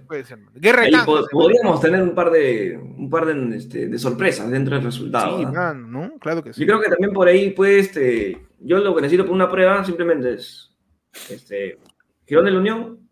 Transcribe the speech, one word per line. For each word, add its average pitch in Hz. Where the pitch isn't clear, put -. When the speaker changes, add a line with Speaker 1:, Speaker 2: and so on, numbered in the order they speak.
Speaker 1:
Puede 143
ser, 120
mano. 104
Guerra 220
de 220
Speaker 2:
Ahí -
Speaker 1:
canjes, 240
Speaker 2:
po-, 151
Speaker 1:
¿eh? 127
Speaker 2:
podríamos 170
tener 175
un 175
par 170
de, 113
un 135
par 160
de, 131
este, -
de 120
sorpresas 123
dentro 135
del 131
resultado, 110
Speaker 1:
Sí, -
Speaker 2:
¿ah? 131
Speaker 1:
mano, 151
¿no? 170
Claro 160
que -
sí. 131
Speaker 2:
Yo 156
creo 214
que 226
también 185
por 190
ahí 190
puede, 196
este, 123
yo 165
lo 196
que 156
necesito 170
para 180
una 185
prueba 190
simplemente 165
es... -
Este, 98
Girón 165
de 202
la 185
Unión 226